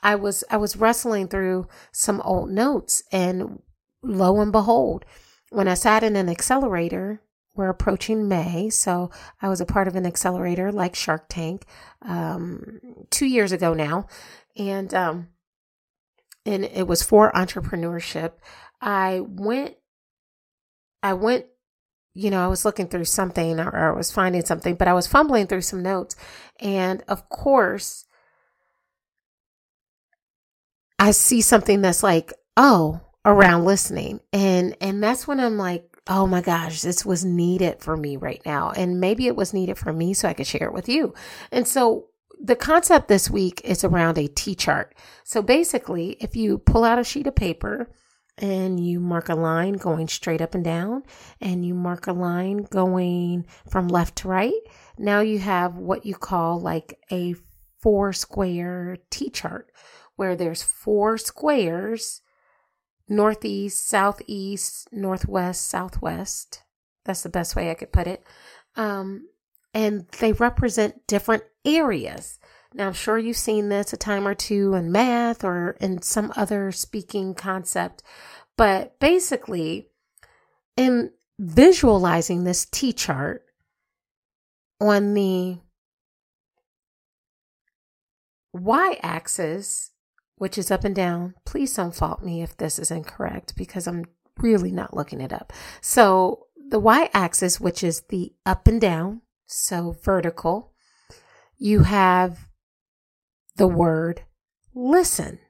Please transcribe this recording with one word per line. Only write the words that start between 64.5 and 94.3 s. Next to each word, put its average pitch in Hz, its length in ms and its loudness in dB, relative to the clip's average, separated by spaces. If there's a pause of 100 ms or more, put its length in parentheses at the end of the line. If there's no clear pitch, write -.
northwest, 190 800 -4
southwest. - 920 -8 (420)
That's 185 180 -6
the 170 60 -10
best 170 260 -4
way 175 140 -2
I 160 60 -4
could - 180 -16
put 175 140 4
it. 185 160 -10 (520)
Um, 196 540 -6 (460)
and 208 320 0 (120)
they 220 140 2
represent 233 720 0
different 214 360 0 (220)
areas. 277 760 -2 (360)
Now, 202 120 -4
I'm 190 60 -6
sure 214 240 -2
you've 226 200 -2
seen 208 320 0
this 202 240 -2
a - 40 -10
time 202 300 -2
or 196 80 0
two 196 400 0
in 170 160 0
math 233 520 2
or 175 360 -2
in 185 220 -4
some 208 340 -2
other 202 360 -2
speaking 190 640 -8
concept, 185 720 -6 (520)
but 196 440 2
basically, 220 920 0 (880)
in 247 340 2 (280)
visualizing 180 1040 6
this 180 220 -2
T - 280 -4
chart, 147 520 -4 (1300)
on 208 340 4
the 185 460 0 (3000)
y-axis, 180 1400 -2 (440)
which 190 220 -6
is 190 140 -2
up 190 120 0
and 202 120 -2
down, 175 400 -2 (100)
please 269 280 -4
don't 175 220 -4
fault - 280 -4
me 170 180 -6
if 165 160 -10
this 156 200 -6
is 160 140 -6
incorrect - 640 -10
because 180 320 -8
I'm 175 180 -6 (320)